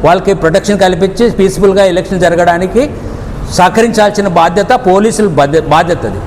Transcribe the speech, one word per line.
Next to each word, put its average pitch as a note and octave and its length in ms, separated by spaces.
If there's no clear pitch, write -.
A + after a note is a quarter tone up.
వాళ్ళకి F#3 280
ప్రొటెక్షన్ F#3+ 420
కల్పించి F#3 400
పీస్ఫుల్గా F#3+ 440
ఎలక్షన్ F3+ 320
జరగడానికి F3 580
సహకరించాల్సిన G#3 720
బాధ్యత F3 440
పోలీసుల G#3 400
బాధ్య-, C#3+ 260
బాధ్యత E3 360
అది. F#2+ 160